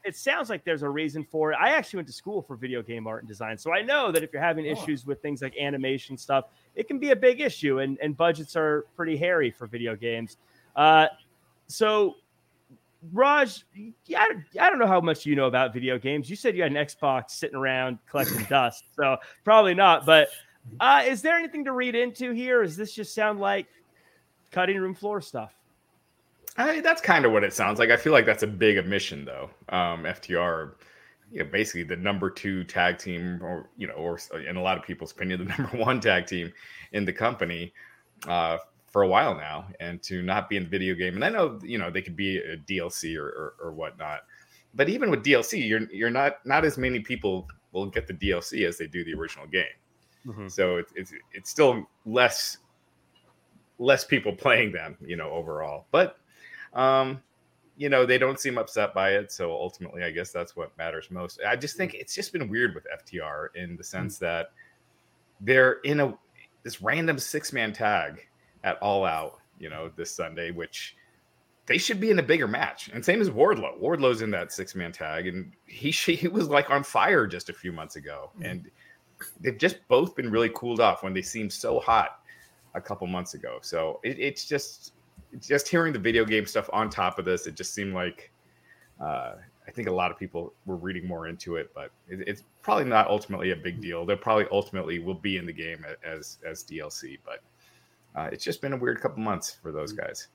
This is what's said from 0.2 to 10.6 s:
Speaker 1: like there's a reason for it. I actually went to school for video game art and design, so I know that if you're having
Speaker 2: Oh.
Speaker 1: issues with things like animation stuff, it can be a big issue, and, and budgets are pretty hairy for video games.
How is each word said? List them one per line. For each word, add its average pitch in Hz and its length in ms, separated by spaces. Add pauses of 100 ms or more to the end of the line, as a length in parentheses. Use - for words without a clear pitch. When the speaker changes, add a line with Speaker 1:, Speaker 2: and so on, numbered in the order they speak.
Speaker 1:
like 185 140
there's 160 180
a 143 80
reason 151 340
for 156 280
it. 151 100
I 233 100
actually 247 260
went 160 100
to 127 60
school 202 280
for 135 140
video 123 260
game 113 240
art 110 160
and 113 60
design, 110 300
so 160 140
I 196 120
know 254 280
that 156 120
if 151 100
you're 143 80
having 160 240
Speaker 2:
Oh. 151 60
Speaker 1:
issues 139 340
with 139 160
things 143 220
like 131 140
animation 135 600
stuff, 135 280 (300)
it - 120
can 285 100
be 285 140
a 247 40
big 247 240
issue, 147 400
and, 135 220
and 151 160
budgets 160 380
are 151 400
pretty 165 200
hairy 165 360
for 117 160
video 117 280
games. 117 420 (380)